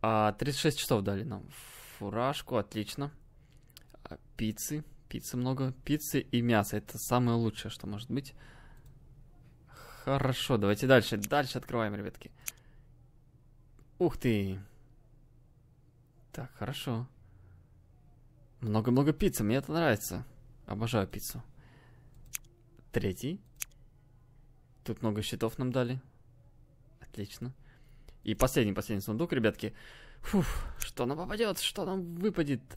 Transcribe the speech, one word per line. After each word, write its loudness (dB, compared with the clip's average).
А, 4
тридцать -2
шесть 2
часов 4
дали 0
нам -6
фуражку, -2
отлично. -2
А, -12
пиццы, -4
пиццы -8
много. 0
Пиццы 0
и 0
мясо — 4
это -8
самое 2
лучшее, -2
что -12
может -8
быть. -4
Хорошо, 0
давайте 4
дальше. 8
Дальше 0
открываем, -2
ребятки. -10
Ух 2
ты! 0
Так, -12
хорошо. -4
Много-много 4
пиццы, 2
мне 4
это -2
нравится. 2
Обожаю 0
пиццу. -10
Третий. -2
Тут -6
много 0
щитов -4
нам -2
дали. 0
Отлично. -10
И -2
последний, 4
последний -2
сундук, -2
ребятки. 2
Фуф, 0
что -2
нам -2
попадёт? -2
Что -2
нам -4
выпадет? 0